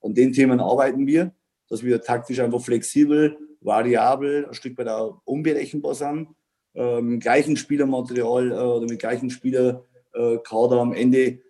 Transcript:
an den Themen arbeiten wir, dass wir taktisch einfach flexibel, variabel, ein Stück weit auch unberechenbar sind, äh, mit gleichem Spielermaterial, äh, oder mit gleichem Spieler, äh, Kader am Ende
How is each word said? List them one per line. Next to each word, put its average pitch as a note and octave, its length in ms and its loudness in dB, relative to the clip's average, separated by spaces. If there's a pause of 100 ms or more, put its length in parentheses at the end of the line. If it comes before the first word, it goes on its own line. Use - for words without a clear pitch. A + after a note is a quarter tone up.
an A2 140 -6
den B2+ 180 4
Themen B2+ 280 4
arbeiten C3 460 2
wir, E3 260 2 (360)
dass A2+ 140 -8
wir B2 180 2
taktisch A#2+ 400 -4
einfach A#2+ 200 0
flexibel, D3 760 2 (240)
variabel, B2 840 0
ein A#2+ 80 -16
Stück B2 240 -12
weit A#2 100 -6
auch A2 360 -6
unberechenbar C#3+ 720 -4
sind, D3 340 -6 (460)
äh, A#2+ 260 -2
mit A#2+ 220 -2
gleichem C#3+ 340 2
Spielermaterial, B2+ 960 -2
äh, - 20 -4
oder A#2+ 320 0
mit A#2 140 -6
gleichem B2 300 -4
Spieler, B2+ 540 -2 (280)
äh, A#2 320 0
Kader B2 320 2
am A#2+ 160 2
Ende B2+ 580 2